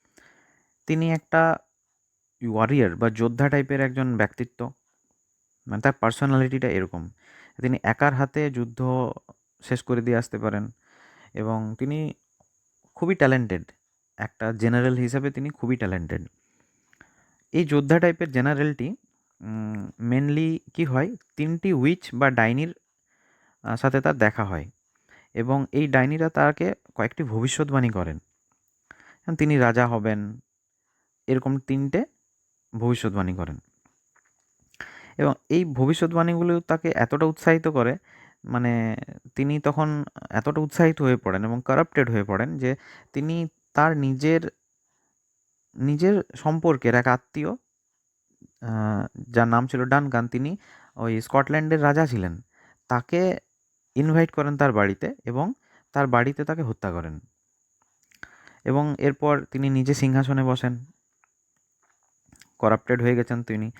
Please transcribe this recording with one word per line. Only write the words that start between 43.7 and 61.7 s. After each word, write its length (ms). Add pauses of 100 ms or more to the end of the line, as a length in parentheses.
তার 240
নিজের, 540 (1200)
নিজের 480 (140)
সম্পর্কের 580
এক 120
আত্মীয়, 440
আহ, 1800
যার 180
নাম 180
ছিল 180
ডানকান, 440
তিনি 280 (400)
ওই 240
স্কটল্যান্ডের 640
রাজা 240
ছিলেন, 340 (480)
তাকে 500 (560)
ইনভাইট 360
করেন 260
তার 160
বাড়িতে 420 (100)
এবং 280 (400)
তার 140
বাড়িতে 380
তাকে 180
হত্যা 300
করেন। 280 (1400)
এবং 340
এরপর 520
তিনি 200
নিজে 240
সিংহাসনে 500
বসেন, 400 (1700)